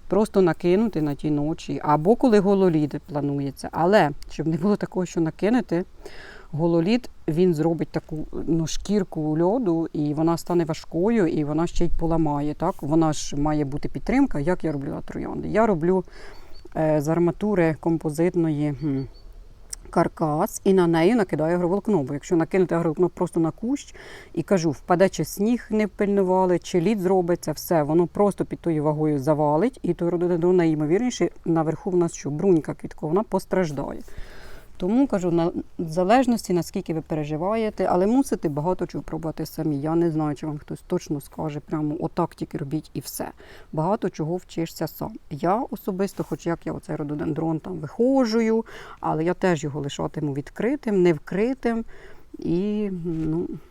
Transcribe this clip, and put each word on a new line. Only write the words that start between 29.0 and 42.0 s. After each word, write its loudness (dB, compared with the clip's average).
завалить, 2
і 0
той -2
рододендрон 2
найімовірніше, 2
наверху 0
в 0
нас 2
що, -8
брунька 2
квіткова, -6
вона 2
постраждає. -2
Тому, 2
кажу, 0
на, 2
в -6
залежності, 2
наскільки -2
ви -4
переживаєте, -2
але 4
мусите 2
багато -2
чого -10
пробувати -6
самі. -2
Я -2
не 2
знаю, -2
чи -8
вам -6
хтось -12
точно -4
скаже, -8
прямо -4
отак -2